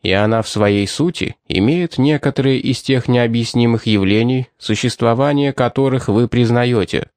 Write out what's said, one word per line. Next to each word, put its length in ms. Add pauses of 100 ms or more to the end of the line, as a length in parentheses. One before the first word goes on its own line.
и 100
она 300
в 60
своей 380
сути 500 (120)
имеет 500
некоторые 600
из 240
тех 260
необъяснимых 800
явлений, 600 (100)
существование 920
которых 560
вы 200
признаёте. 880